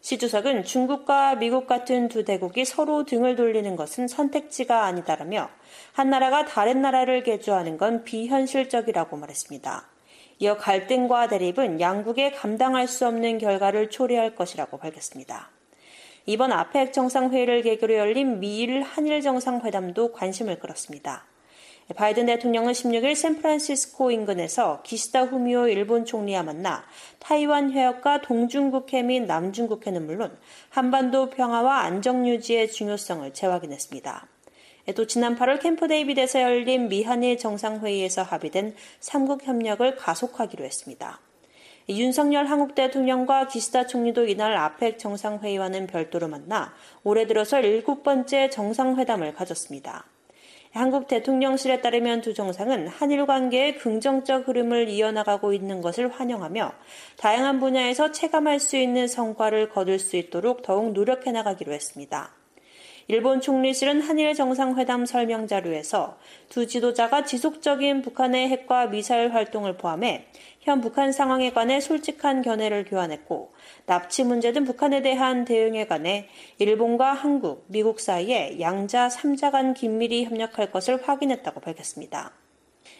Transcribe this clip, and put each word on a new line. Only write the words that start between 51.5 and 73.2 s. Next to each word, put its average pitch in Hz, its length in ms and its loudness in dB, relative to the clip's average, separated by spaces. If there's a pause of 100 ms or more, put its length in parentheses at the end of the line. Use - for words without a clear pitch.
따르면 240 400 2
두 226 120 -4
정상은 190 540 -2
한일 285 400 0
관계의 269 500 2
긍정적 262 680 0
흐름을 240 420 0
이어나가고 208 640 0
있는 196 280 -4
것을 175 280 -2
환영하며 220 640 -4 (460)
다양한 254 420 2
분야에서 262 520 2
체감할 302 480 0
수 285 180 0
있는 247 300 2
성과를 220 600 0
거둘 190 300 0
수 - 160 -4
있도록 180 480 -2
더욱 208 300 0
노력해 254 380 0
나가기로 196 420 -4
했습니다. 143 580 -10 (760)
일본 254 320 4
총리실은 269 580 2
한일 302 340 2
정상회담 254 720 0
설명 226 400 -2
자료에서 175 720 -2 (300)
두 240 200 -2
지도자가 240 580 2
지속적인 285 760 0
북한의 254 460 0
핵과 254 400 0
미사일 233 460 0
활동을 214 420 -2
포함해 175 500 -4 (360)
현 285 180 2
북한 269 320 0
상황에 262 400 0
관해 247 300 2
솔직한 294 600 -2
견해를 214 440 0
교환했고 170 680 -4 (340)